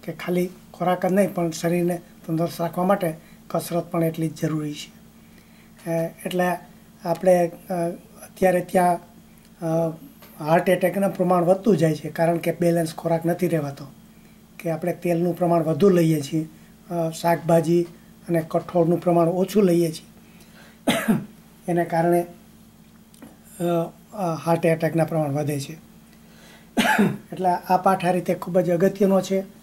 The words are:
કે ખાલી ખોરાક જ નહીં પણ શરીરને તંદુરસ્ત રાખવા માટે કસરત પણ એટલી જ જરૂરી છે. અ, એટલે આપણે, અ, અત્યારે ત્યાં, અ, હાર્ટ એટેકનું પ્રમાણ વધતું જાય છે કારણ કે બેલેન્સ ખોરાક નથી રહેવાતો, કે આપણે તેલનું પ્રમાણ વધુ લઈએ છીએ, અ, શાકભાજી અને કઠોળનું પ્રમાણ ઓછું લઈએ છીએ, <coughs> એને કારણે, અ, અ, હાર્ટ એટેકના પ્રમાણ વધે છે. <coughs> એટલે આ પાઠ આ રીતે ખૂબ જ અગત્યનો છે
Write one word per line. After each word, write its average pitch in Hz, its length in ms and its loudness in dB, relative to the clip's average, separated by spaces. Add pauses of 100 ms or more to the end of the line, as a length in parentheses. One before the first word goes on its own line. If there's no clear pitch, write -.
કે 170 80 -8
ખાલી 180 360 -4 (260)
ખોરાક 180 320 -2
જ 180 60 0
નહીં 190 220 0
પણ 170 160 -2
શરીરને 175 500 -2 (260)
તંદુરસ્ત 165 340 -4
રાખવા 170 240 -4
માટે 180 320 0 (340)
કસરત 170 400 -4
પણ 170 140 0
એટલી 160 240 -2
જ 156 120 -10
જરૂરી 151 340 -4
છે. - 180 -16 (1000)
અ, 165 200 -2 (160)
એટલે 180 300 0 (480)
આપણે, 175 440 2
અ, - 260 -10 (500)
અત્યારે 180 360 0
ત્યાં, 175 380 2 (680)
અ, 165 260 0 (520)
હાર્ટ 170 240 2
એટેકનું 190 480 0
પ્રમાણ 180 280 2
વધતું 190 320 4
જાય 160 180 2
છે 156 140 -10
કારણ 170 280 0
કે 165 240 -4
બેલેન્સ 170 340 0
ખોરાક 165 320 -2
નથી 170 220 0
રહેવાતો, 143 360 -4 (720)
કે 170 120 -6
આપણે 165 220 -2
તેલનું 170 460 0
પ્રમાણ 170 240 2
વધુ 156 260 4
લઈએ 165 320 4
છીએ, 160 280 -4 (420)
અ, 165 200 -2
શાકભાજી 165 720 2 (460)
અને 165 200 0
કઠોળનું 170 520 0
પ્રમાણ 170 280 2
ઓછું 185 360 2
લઈએ 170 280 2
છીએ, - 140 -14 (840)
<coughs> - 760 -4
એને 175 160 0
કારણે, 170 420 0 (1300)
અ, 175 40 -4 (480)
અ, 180 220 -4
હાર્ટ 165 320 0
એટેકના 160 380 0
પ્રમાણ 156 260 -2
વધે 143 300 -2
છે. 147 120 -12
<coughs> - 1600 -4
એટલે 180 160 -2
આ 180 280 0
પાઠ 185 280 2
આ 175 60 2
રીતે 180 240 0
ખૂબ 180 260 -2
જ 170 100 0
અગત્યનો 190 500 4
છે 190 240 -2 (180)